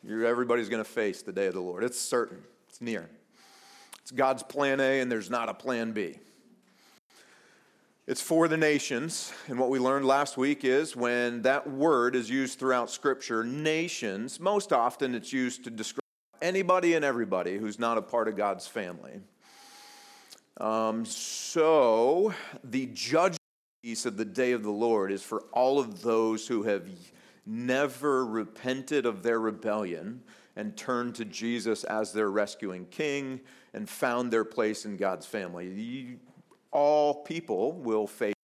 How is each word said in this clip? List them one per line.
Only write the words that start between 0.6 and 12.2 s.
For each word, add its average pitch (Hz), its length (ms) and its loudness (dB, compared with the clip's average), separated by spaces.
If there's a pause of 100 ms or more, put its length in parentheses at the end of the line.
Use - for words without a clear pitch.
gonna 110 160 -2
face 104 380 -2
the 95 100 -10
day 98 140 0
of 90 80 0
the 92 60 -4
Lord. 90 220 -4
It's 123 160 -2
certain. 117 440 -2 (260)
It's - 120 -20
near. 104 280 -6 (920)
It's - 100 -18
God's 135 320 0
plan 139 380 0
A, 135 200 4
and 127 100 -2
there's 107 200 -2
not 117 180 0
a 101 60 -6
plan 117 380 -4
B. 92 260 -4 (1900)
It's - 160 -4
for 165 260 4
the 156 80 2
nations, 151 760 0 (160)
and 123 100 -4
what 127 100 4
we 135 100 2
learned 131 280 2
last 139 320 2
week 139 260 0
is 139 320 2
when 120 460 0
that 135 260 2
word 135 480 4
is 113 140 0